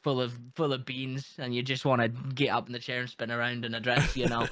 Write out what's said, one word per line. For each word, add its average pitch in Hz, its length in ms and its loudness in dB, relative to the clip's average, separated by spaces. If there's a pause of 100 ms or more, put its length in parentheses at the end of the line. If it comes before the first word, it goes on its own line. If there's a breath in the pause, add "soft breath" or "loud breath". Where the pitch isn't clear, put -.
full 135 160 2
of, 123 140 -2 (220)
full 151 180 0
of 131 100 -4
beans 131 540 -8
and 123 180 -4
you 123 80 0
just 131 220 -2
wanna 120 240 6
get 127 400 0
up 110 180 0
in 123 60 -10
the 120 60 -6
chair 123 200 -4
and 123 100 -4
spin 117 220 -6
around 120 320 0
in 117 100 -4
a 117 60 -2
dress, 123 380 4
you 120 100 4
know, 117 240 2